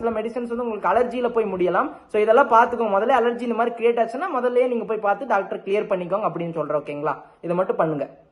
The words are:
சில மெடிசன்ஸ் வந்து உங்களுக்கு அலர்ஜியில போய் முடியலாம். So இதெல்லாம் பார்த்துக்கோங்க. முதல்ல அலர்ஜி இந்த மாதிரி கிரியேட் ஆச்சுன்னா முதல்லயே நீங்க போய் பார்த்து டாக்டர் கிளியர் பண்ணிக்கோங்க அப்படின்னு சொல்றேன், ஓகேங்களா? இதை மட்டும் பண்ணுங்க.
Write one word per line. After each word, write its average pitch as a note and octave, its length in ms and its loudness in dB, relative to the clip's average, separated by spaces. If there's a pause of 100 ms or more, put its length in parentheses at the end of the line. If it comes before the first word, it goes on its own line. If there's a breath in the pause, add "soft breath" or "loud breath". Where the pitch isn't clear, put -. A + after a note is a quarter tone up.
சில A3+ 180 -2
மெடிசன்ஸ் A#3 360 -6
வந்து A#3+ 120 -4
உங்களுக்கு G3 280 0
அலர்ஜியில A#3+ 420 0
போய் G#3+ 180 0
முடியலாம். F#3 360 0 (240 loud breath)
So G#3+ 100 2
இதெல்லாம் A#3+ 320 4
பார்த்துக்கோங்க. A#3 400 4
முதல்ல A#3 240 2
அலர்ஜி A#3 300 0
இந்த A3 100 0
மாதிரி A#3 180 -2
கிரியேட் A#3 260 2
ஆச்சுன்னா C#4+ 340 -4
முதல்லயே B3 360 2
நீங்க A3 160 -2
போய் G#3+ 160 -4
பார்த்து G3+ 300 0
டாக்டர் G3 320 -4
கிளியர் G3+ 260 0
பண்ணிக்கோங்க F#3 360 -2
அப்படின்னு E3 300 -4
சொல்றேன், D3 220 -2
ஓகேங்களா? D3 340 -4 (300 loud breath)
இதை F3 160 -2
மட்டும் G3+ 200 -2
பண்ணுங்க. D3+ 240 -2 (260)